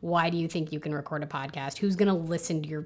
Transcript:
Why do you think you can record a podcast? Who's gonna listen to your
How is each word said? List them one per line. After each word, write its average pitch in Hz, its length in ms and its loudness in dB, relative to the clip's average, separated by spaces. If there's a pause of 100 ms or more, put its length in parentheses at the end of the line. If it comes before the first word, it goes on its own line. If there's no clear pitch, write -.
Why 170 300 4
do 170 60 0
you 165 120 0
think 160 240 -2
you 151 80 -4
can 151 140 -4
record 147 280 -4
a 147 40 -6
podcast? 139 520 -6
Who's 196 180 2
gonna 196 180 6
listen 165 480 0
to 147 60 -6
your 151 180 -4